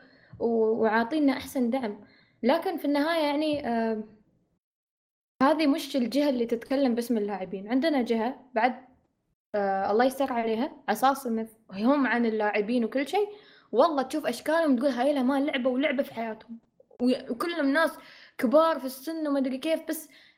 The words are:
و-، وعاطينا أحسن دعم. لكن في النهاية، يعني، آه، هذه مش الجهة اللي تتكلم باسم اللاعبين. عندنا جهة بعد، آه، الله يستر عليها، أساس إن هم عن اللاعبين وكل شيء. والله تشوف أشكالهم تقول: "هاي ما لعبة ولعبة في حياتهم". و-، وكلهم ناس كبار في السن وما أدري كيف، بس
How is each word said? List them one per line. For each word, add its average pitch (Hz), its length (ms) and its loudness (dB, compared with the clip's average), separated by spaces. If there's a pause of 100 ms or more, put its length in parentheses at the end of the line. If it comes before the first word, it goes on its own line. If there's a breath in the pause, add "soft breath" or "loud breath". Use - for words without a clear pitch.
(380 loud breath)
و-، 226 440 0
وعاطينا 233 500 2
أحسن 247 380 -4
دعم. 233 300 -4 (420 soft breath)
لكن 330 340 2
في - 80 -6
النهاية، 294 420 0
يعني، 294 420 -2
آه، 226 360 -2 (1400)
هذه 302 240 4
مش 294 300 0
الجهة 254 340 2
اللي 240 160 0
تتكلم 240 480 0
باسم 233 240 0
اللاعبين. 196 500 -6
عندنا 269 340 2
جهة 226 520 -4
بعد، 233 200 2 (800)
آه، 196 360 0
الله 220 140 4
يستر 262 280 -2
عليها، 226 400 -2 (160)
أساس 262 380 0
إن 226 220 -4 (240)
هم 247 340 2
عن 233 200 2
اللاعبين 214 580 0
وكل 262 240 -2
شيء. 403 200 0 (440 loud breath)
والله 277 300 4
تشوف 285 240 -6
أشكالهم 294 500 0
تقول: 277 140 0
"هاي 262 320 0
ما 269 180 0
لعبة 269 300 -2
ولعبة 269 320 0
في - 120 -12
حياتهم". 226 440 -10 (440)
و-، 247 300 0
وكلهم 302 400 -2
ناس 320 260 2 (400 loud breath)
كبار 302 400 4
في 254 60 -8
السن 311 440 -6
وما 277 100 0
أدري 262 200 -2
كيف، 311 300 -2
بس 320 200 -8 (280 soft breath)